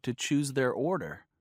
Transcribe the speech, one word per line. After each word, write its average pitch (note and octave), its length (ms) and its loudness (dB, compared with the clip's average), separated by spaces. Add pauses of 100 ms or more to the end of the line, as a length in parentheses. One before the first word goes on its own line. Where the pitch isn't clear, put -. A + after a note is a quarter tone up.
to B2+ 100 -2
choose C#3+ 380 0
their C3 200 4
order. C3 420 -2 (260)